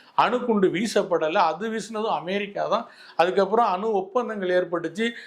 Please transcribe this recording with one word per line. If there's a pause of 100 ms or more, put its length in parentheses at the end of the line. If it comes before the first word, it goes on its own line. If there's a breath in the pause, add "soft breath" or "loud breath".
(140 loud breath)
அணுகுண்டு
வீசப்படலை,
அது
வீசினதும்
அமெரிக்கா
தான். (300 loud breath)
அதுக்கப்புறம்
அணு
ஒப்பந்தங்கள்
ஏற்பட்டுச்சு. (180 loud breath)